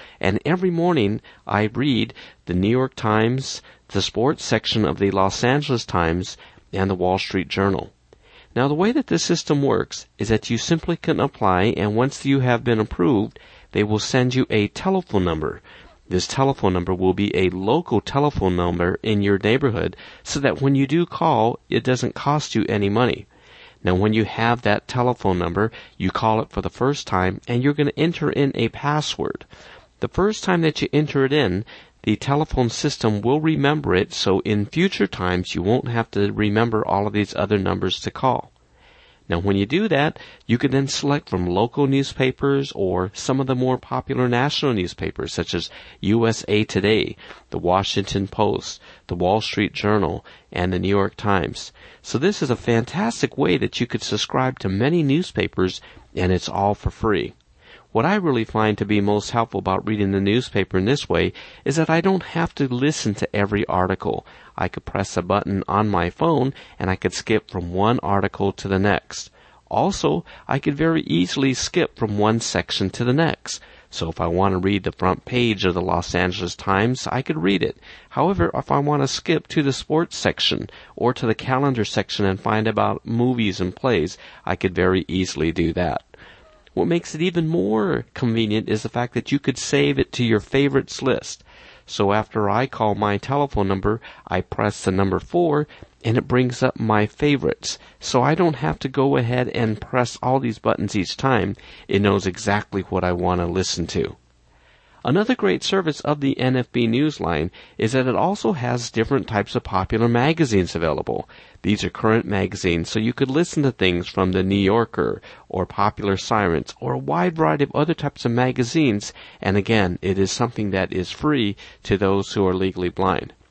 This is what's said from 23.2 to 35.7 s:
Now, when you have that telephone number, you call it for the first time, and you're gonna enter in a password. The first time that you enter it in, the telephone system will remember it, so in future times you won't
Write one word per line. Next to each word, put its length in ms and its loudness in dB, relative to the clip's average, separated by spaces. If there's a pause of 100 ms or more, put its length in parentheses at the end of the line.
Now, 80 4
when 200 4
you 100 4
have 380 0
that 260 0
telephone 500 0
number, 320 0 (280)
you 120 0
call 300 2
it 80 -4
for 140 -6
the 80 -4
first 360 -2
time, 400 0
and 160 0
you're 120 2
gonna 240 0
enter 320 0
in 240 2
a 160 0
password. 760 -4 (560)
The 80 -2
first 340 -2
time 200 2
that 180 0
you 100 -2
enter 360 2
it 80 0
in, 320 2 (360)
the 140 2
telephone 540 0
system 500 0
will 220 2
remember 520 2
it, 200 0
so 260 2
in 240 0
future 420 0
times 480 -2
you 60 -2
won't 280 2